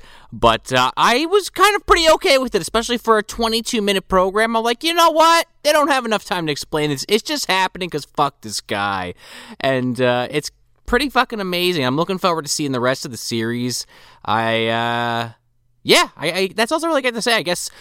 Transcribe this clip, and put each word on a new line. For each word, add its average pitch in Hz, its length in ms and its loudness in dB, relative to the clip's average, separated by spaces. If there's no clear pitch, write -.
But, 113 400 2
uh, 127 240 4
I 233 300 2
was 370 240 0
kind 403 260 4
of 359 120 -6
pretty 330 240 4
okay 294 260 4
with 262 160 -2
it, 196 80 0
especially 233 380 -4
for 220 180 2
a 208 60 0
twenty-two 226 580 -2
minute 196 260 0
program. 196 480 0
I'm 226 80 0
like, 240 200 -2
"You 330 100 -2
know 339 180 4
what? 330 360 4
They 294 80 4
don't 302 180 2
have 262 160 0
enough 214 200 -2
time 180 200 -4
to 151 60 -2
explain 151 380 -4
this. 139 200 -4
It's 214 140 0
just 294 240 -4
happening 185 420 -2
'cause 147 160 -6
fuck - 360 -2
this 107 200 -10
guy." 98 520 -4
And, 127 420 0
uh, 123 300 0
it's 151 180 -6
pretty 254 220 0
fucking 240 300 -2
amazing. 180 460 0
I'm 127 100 0
looking 175 220 -2
forward 165 280 -2
to 143 60 -8
seeing 147 200 -4
the 127 80 -2
rest 127 260 0
of 139 60 -10
the 110 60 -10
series. 120 680 -4
I, 113 420 0
uh, 117 640 -2
yeah, 277 340 4
I, 160 140 -2
I, 190 240 -2
that's 233 160 0
all 311 120 0
I 339 40 -2
really 285 160 0
got 247 100 -2
to 233 80 -6
say, 233 140 2
I 180 80 0
guess. 175 260 -4